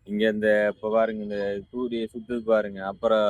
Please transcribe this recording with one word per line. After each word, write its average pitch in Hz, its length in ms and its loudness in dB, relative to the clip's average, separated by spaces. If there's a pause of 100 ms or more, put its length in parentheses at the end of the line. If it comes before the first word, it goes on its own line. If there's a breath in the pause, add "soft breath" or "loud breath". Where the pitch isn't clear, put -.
இங்க 104 220 2
இந்த, 104 460 2
இப்ப 107 160 -6
பாருங்க, 110 320 0
இந்த 104 160 -6 (300)
சூரிய 117 380 -6
சுத்துது 120 340 -8
பாருங்க. 104 440 0
அப்புறம் 107 460 2